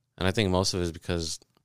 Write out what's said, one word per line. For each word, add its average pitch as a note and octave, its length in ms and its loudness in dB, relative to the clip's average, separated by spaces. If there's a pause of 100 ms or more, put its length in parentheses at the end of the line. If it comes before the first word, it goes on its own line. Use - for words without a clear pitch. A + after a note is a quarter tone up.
(160)
And F#2 100 -2
I F#2+ 40 2
think F#2+ 200 2
most F#2 240 2
of F#2 60 -2
it F2 40 0
is E2+ 80 -4
because E2 460 -4 (260)